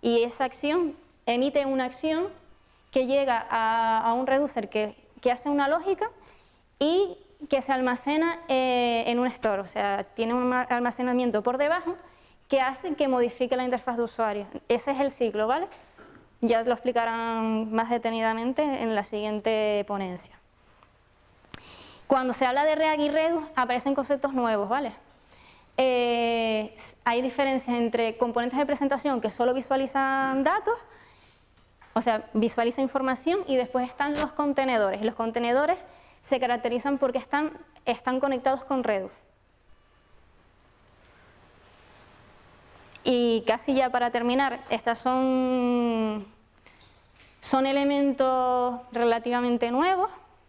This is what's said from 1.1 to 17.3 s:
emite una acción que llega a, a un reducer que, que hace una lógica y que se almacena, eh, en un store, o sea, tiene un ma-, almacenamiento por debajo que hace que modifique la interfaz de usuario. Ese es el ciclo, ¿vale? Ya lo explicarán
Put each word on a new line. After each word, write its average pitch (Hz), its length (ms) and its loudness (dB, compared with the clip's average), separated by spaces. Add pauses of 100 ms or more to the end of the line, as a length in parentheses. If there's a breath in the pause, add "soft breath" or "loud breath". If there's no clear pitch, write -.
emite 277 400 0
una 262 200 0
acción 311 420 -2 (640 soft breath)
que 262 140 2
llega 262 440 0
a, 226 520 2
a 233 120 2
un 254 140 0
reducer 269 420 0
que, 214 260 -2 (260)
que 247 100 2
hace 247 180 -2
una 285 180 2
lógica 349 420 0 (680 soft breath)
y 359 380 2 (320)
que 269 120 2
se 262 100 -4
almacena, 285 760 0
eh, 247 600 2
en 240 120 0
un 247 80 2
store, 214 340 -2
o 190 40 -8
sea, 202 380 -2
tiene 226 300 -4
un 247 160 2
ma-, 254 140 0
almacenamiento 247 800 0
por 247 140 0
debajo 330 380 0 (540 loud breath)
que 269 120 4
hace 269 340 -2
que 294 120 2
modifique 247 480 2
la 254 80 -2
interfaz 247 340 -2
de 240 60 0
usuario. 208 440 -2 (200)
Ese 240 240 0
es 262 80 -2
el 277 120 2
ciclo, 214 360 0
¿vale? 320 200 0 (720 loud breath)
Ya 226 240 2
lo 240 100 2
explicarán 226 1000 -2